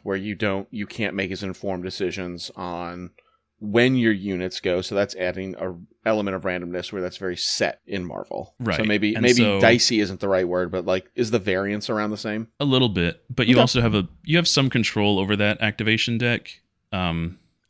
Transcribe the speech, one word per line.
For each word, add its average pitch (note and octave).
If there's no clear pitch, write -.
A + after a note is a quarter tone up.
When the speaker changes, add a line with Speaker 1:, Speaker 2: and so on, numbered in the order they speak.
Speaker 1:
Where G2
you G2+
don't, G2
you G2+
can't G#2
make F#2+
as F#2+
informed F#2
decisions F2+
on F2
when A#2
your A2+
units F#2
go, F#2
so G2+
that's G2+
adding F#2
a F#2
element G#2
of F2+
randomness F2+
where G2+
that's F2+
very F#2
set -
in G2
Marvel. G1+
Speaker 2:
Right. G2
Speaker 1:
So F2+
maybe, G#2+
Speaker 2:
And A2
Speaker 1:
maybe B2
Speaker 2:
so G#2
Speaker 1:
dicey A2+
isn't F#2+
the G2+
right F#2
word, F2+
but, F2+
like, F#2
is A2+
the A#2
variance G2
around G#2+
the G#2
same? A2
Speaker 2:
A C#3+
little C3
bit, F2
but A#2
you B2
Speaker 1:
Okay. A#2+
Speaker 2:
also B2+
have A#2
a, G2
you D#3
have E3+
some C3+
control G#2
over G2
that G#2
activation A2
deck. A#2+
Um, E2+